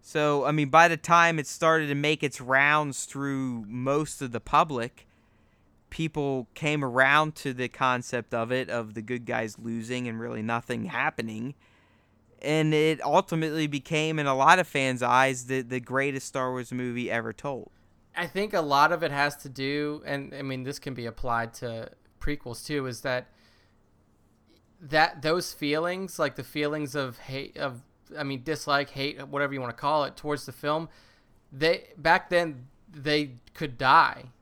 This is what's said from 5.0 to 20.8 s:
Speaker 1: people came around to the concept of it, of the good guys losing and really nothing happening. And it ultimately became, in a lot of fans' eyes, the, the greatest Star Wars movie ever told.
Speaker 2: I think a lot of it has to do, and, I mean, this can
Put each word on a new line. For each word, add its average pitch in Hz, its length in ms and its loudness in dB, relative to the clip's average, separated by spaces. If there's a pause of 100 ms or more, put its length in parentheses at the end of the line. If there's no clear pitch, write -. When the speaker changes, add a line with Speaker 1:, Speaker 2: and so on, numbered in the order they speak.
Speaker 1:
people 139 680 -2
came 151 280 0
around 135 520 4
to 135 180 -6
the 123 160 -4
concept 123 640 -2
of 117 180 -2
it, 127 180 -2
of 107 260 -6
the 113 60 -8
good 120 240 -6
guys 113 340 -4
losing 117 480 -6
and 113 120 -6
really 117 220 -6
nothing 117 440 -4
happening. 120 680 -4 (880)
And 156 320 2
it 156 280 4
ultimately 160 680 0
became, 156 520 -2
in 143 80 0
a 135 80 2
lot 160 240 8
of 170 80 0
fans' 131 340 0
eyes, 127 440 4
the, 131 160 -2
the 123 180 -4
greatest 135 480 -4
Star 127 240 -2
Wars 127 220 -6
movie 123 360 -4
ever 113 220 -2
told. 131 380 -8 (480)
Speaker 2:
I 170 100 -4
think 208 260 -4
a 190 80 2
lot 147 300 6
of 170 120 0
it 147 80 0
has 143 260 0
to 143 120 -14
do, 147 560 -4
and, 139 300 -6
I 139 60 -10
mean, 131 220 -6
this 139 160 -8
can 135 140 -8